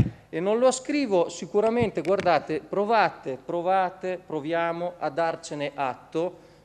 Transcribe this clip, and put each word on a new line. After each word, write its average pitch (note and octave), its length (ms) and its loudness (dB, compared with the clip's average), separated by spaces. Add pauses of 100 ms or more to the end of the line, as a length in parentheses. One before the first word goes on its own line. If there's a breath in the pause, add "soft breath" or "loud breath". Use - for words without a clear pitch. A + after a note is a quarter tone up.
(280 loud breath)
e D#3+ 120 -6
non G3+ 180 2
lo B3 80 4
ascrivo B3+ 640 2
sicuramente, G#3+ 720 0
guardate, E3+ 580 2
provate, F#3 840 0
provate, F3+ 760 -2
proviamo E3+ 800 -2
a D3+ 100 -2
darcene D3 680 -4
atto, D#3+ 760 -4 (160 loud breath)